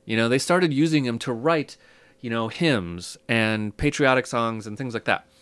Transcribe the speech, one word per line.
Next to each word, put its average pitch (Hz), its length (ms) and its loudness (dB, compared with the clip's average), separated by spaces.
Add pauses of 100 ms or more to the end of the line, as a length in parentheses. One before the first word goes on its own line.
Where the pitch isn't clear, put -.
You 110 120 -2
know, 117 120 4
they 127 100 4
started 175 340 2
using 147 340 2
'em 117 140 -4
to 135 120 -4
write, 143 440 -2 (440)
you 120 100 -8
know, 113 180 -2
hymns 92 720 -2 (100)
and 110 480 0
patriotic 135 500 2
songs 113 400 -4
and 104 120 -10
things 127 160 -8
like 110 100 -8
that. - 220 0 (160)